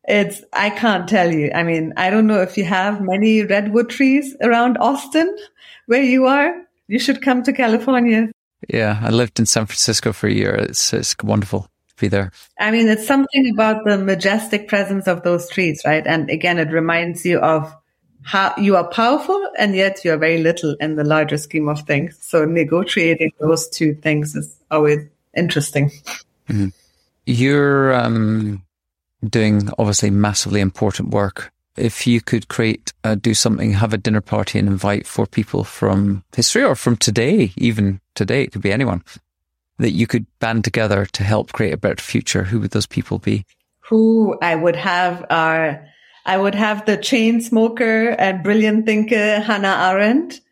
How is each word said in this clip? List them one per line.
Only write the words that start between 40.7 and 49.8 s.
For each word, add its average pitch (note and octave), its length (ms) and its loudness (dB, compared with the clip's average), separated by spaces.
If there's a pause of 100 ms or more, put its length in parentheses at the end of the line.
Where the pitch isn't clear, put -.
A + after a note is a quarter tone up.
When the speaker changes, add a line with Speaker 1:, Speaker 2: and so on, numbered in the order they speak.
Speaker 2:
to - 180 -6
help G2+ 300 0
create G2 220 -2
a - 20 -4
better - 260 -4
future, A2 420 -2
who G#2+ 160 -2
would G#2 100 -4
those G#2 160 -2
people - 320 -6
be? G#2 260 -4 (460)
Speaker 1:
Who A3 500 2
I E3+ 140 0
would E3+ 220 0
have F3+ 520 -2
are, D#3+ 560 0 (400)
I F#3+ 140 0
would G3+ 160 0
have G#3 320 -2
the G#3 100 2
chain A3+ 460 0
smoker A3+ 680 0
and F#3 320 0
brilliant G#3+ 440 2
thinker, G#3+ 540 2
Hannah G3 520 0